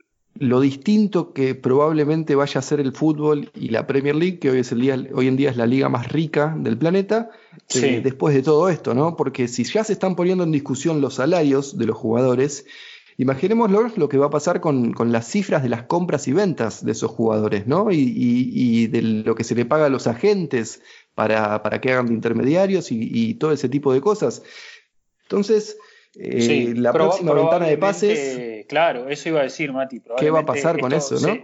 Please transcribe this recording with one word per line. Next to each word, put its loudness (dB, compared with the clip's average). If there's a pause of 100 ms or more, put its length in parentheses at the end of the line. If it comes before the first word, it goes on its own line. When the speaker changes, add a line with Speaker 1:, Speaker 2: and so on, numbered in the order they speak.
(400)
Speaker 1:
lo 2
distinto 2
que -2
probablemente 2
vaya 0
a -8
ser -2
el -2
fútbol 0
y -8
la 0
Premier 0
League, 0
que 0
hoy 2
es -4
el -2
día, 0 (160)
hoy 0
en 2
día 2
es -6
la 0
liga 2
más -2
rica 0
del -2
planeta, 0 (240)
eh, -20
Speaker 2:
Sí. 0
Speaker 1:
después 0
de 4
todo 4
esto, -2
¿no? 2
Porque -2
si -4
ya -2
se -2
están -2
poniendo 0
en 0
discusión -2
los 0
salarios 2
de 0
los -2
jugadores, 0 (500)
imaginémoslo 2
lo 0
que -2
va 4
a -2
pasar 0
con, 0
con 0
las 0
cifras -2
de -2
las -4
compras -2
y -2
ventas -2
de -2
esos -4
jugadores, -2
¿no? 0
Y, 2
y, 2
y 2
de 0
lo 0
que -4
se -2
le 2
paga 2
a 2
los -2
agentes -2 (360)
para, 0
para -2
que 0
hagan 2
de 0
intermediarios 0
y, -4
y -2
todo -2
ese -2
tipo 0
de 2
cosas. -2 (800)
Entonces, 0 (380)
eh, -4
Speaker 2:
Sí, 2
Speaker 1:
la 2
Speaker 2:
proba-, 4
Speaker 1:
próxima 0
ventana 2
de 2
pases, 0
Speaker 2:
probablemente, -8
claro, 0
eso -6
iba 0
a 2
decir, -4
Mati, -6
Speaker 1:
¿qué 0
va 4
a -6
Speaker 2:
probablemente -4
Speaker 1:
pasar 0
con 0
Speaker 2:
esto -2
Speaker 1:
eso, 0
no? 0